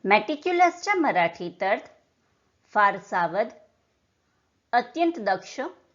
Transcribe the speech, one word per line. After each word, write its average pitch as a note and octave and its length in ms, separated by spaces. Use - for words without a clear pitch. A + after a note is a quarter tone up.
Meticulousचा F4 880
मराठीत F3 680
अर्थ A#3+ 200
फार G3+ 260
सावध, F3+ 480
अत्यंत D#4 480
दक्ष G3 420